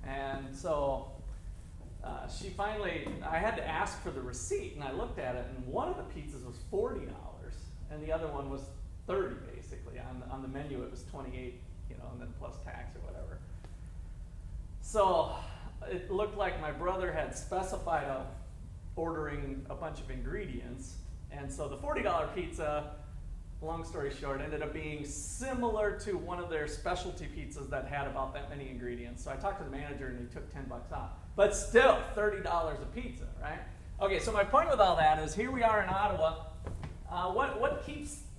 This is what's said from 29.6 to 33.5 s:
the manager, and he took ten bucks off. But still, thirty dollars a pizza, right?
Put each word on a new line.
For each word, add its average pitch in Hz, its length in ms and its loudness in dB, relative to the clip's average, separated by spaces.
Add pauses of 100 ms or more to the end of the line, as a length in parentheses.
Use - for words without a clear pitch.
the 135 120 -6
manager, 139 320 -4
and 120 120 -6
he 123 120 -8
took 151 200 -8
ten 135 120 -6
bucks 127 280 -6
off. - 180 -4 (240)
But 202 220 10
still, 247 420 10 (160)
thirty 208 300 2
dollars 165 360 2
a 131 60 -4 (140)
pizza, - 260 -6 (160)
right? 156 160 -4 (420)